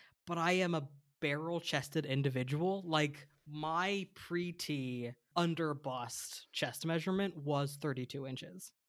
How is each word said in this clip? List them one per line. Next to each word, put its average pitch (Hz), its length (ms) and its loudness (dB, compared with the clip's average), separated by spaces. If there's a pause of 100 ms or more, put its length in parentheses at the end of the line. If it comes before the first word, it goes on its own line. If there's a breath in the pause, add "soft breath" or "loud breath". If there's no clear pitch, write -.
(280 loud breath)
but 170 100 -2
I 170 160 6
am 180 220 4
a 147 120 0 (320)
barrel-chested 156 840 0
individual. 139 800 2
Like, 151 420 2 (200)
my 170 680 0
pre-T 143 960 -2 (240)
under 165 380 2
bust 127 800 -6
chest - 340 -4
measurement 180 520 0
was 143 440 0
thirty-two 135 460 -4
inches, - 440 -10 (180)